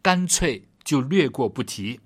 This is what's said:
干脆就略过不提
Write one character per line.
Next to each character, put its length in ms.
干 240
脆 440
就 160
略 280
过 200
不 160
提 420